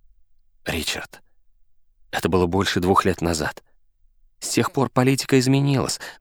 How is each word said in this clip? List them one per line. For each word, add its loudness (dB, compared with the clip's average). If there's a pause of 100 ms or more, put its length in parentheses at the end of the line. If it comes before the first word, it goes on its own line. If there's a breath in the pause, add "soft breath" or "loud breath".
(640)
«Ричард, -8 (880)
это -2
было 2
больше 0
двух 2
лет 0
назад. -4 (760)
С -10
тех 0
пор 0
политика 2
изменилась, 2 (220 loud breath)